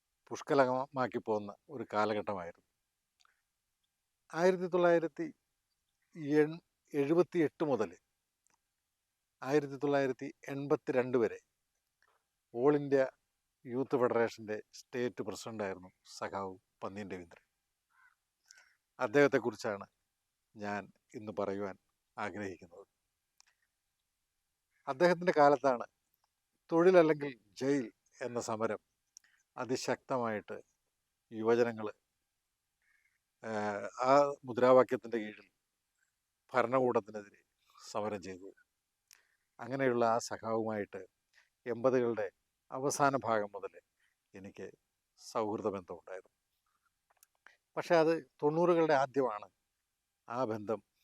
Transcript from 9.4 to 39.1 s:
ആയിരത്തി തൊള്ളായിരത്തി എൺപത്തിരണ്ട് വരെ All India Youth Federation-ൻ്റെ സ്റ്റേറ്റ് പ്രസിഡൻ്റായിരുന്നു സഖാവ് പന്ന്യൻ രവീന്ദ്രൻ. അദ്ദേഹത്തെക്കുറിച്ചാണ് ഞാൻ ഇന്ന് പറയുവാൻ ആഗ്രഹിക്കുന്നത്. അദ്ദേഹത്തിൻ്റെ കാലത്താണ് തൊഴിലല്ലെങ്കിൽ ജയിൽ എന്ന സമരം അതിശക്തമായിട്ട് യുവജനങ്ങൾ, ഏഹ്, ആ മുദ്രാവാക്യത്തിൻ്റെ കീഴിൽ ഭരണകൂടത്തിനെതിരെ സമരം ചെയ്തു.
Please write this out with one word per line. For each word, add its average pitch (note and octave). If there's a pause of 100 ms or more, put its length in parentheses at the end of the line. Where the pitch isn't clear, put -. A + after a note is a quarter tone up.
ആയിരത്തി C#3
തൊള്ളായിരത്തി C#3 (200)
എൺപത്തിരണ്ട് C#3
വരെ G#2+ (1160)
All C3+
India C#3 (600)
Youth C3
Federation-ൻ്റെ A#2 (160)
സ്റ്റേറ്റ് B2
പ്രസിഡൻ്റായിരുന്നു G2 (200)
സഖാവ് G2 (240)
പന്ന്യൻ G2+
രവീന്ദ്രൻ. F2+ (1500)
അദ്ദേഹത്തെക്കുറിച്ചാണ് A#2+ (680)
ഞാൻ G#2 (320)
ഇന്ന് G#2+
പറയുവാൻ G2 (400)
ആഗ്രഹിക്കുന്നത്. G2 (2000)
അദ്ദേഹത്തിൻ്റെ F3
കാലത്താണ് C#3 (840)
തൊഴിലല്ലെങ്കിൽ E3 (220)
ജയിൽ C3+ (340)
എന്ന A#2+
സമരം A2 (760)
അതിശക്തമായിട്ട് A#2+ (760)
യുവജനങ്ങൾ, A2+ (1600)
ഏഹ്, G#2 (140)
ആ C3 (300)
മുദ്രാവാക്യത്തിൻ്റെ B2
കീഴിൽ G#2 (1040)
ഭരണകൂടത്തിനെതിരെ A2+ (360)
സമരം G#2
ചെയ്തു. F#2+ (1120)